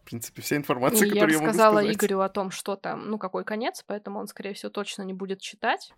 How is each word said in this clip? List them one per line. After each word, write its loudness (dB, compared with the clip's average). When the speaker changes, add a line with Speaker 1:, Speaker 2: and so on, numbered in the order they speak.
Speaker 1:
принципе, -12
вся 0
информация, 4
Speaker 2:
И 2
я 6
Speaker 1:
которую 6
я 4
могу 0
Speaker 2:
рассказала 8
Speaker 1:
сказать. 2
Speaker 2:
Игорю 0
о 0
том, -4
что -6
там, -8
ну, -4
какой -6
конец, -6
поэтому -8
он, -8
скорее -10
всего, -10
точно -6
не -6
будет -6
читать. -4